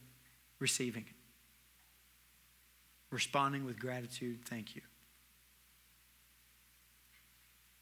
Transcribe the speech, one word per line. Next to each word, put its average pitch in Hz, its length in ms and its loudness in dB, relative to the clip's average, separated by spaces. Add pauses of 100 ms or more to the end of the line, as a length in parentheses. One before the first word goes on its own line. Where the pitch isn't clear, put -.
(580)
receiving 120 460 2
it. - 120 -16 (2000)
Responding 139 540 4
with 117 120 -4
gratitude, 123 640 -4
"Thank 110 320 -6
you." 107 60 -12 (3000)